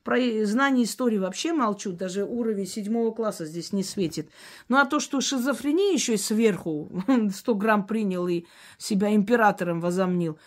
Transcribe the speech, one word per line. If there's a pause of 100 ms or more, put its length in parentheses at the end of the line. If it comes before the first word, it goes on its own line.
про
и-,
знание
истории
вообще
молчу,
даже
уровень
седьмого
класса
здесь
не
светит. (380)
Ну,
а
то,
что
шизофрения
еще
и
сверху, (160)
<laughs>
сто
грамм
принял
и (340)
себя
императором
возомнил.